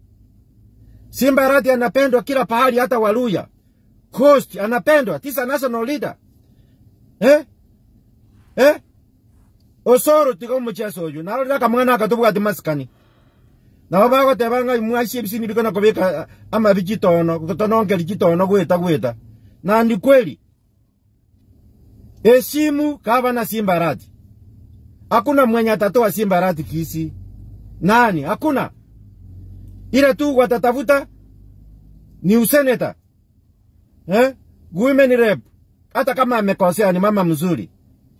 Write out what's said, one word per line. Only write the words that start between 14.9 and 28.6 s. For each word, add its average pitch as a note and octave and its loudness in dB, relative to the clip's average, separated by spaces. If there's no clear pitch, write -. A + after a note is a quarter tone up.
ebisi A3 -8
ni A3+ -6
bikona A3 -2
kobeka, F#3 0
ama G#3 2
bikitono, E3+ 0
kutono G3+ -2
onke G3+ 0
likitono E3+ 0
gweta F#3 2
gweta. C3+ -2
Na A3 2
ni A3+ 0
kweli. A#3 2
Heshimu C#4+ 2
gavana A#3+ -2
Simba G#3 -4
Arati. E3 -4
Hakuna C4+ 2
mwenye A3+ 0
atatoa G#3 0
Simba G3 0
Arati F3 -2
Kisii. D#3+ -8
Nani? G#3 2
Hakuna. G#3 -4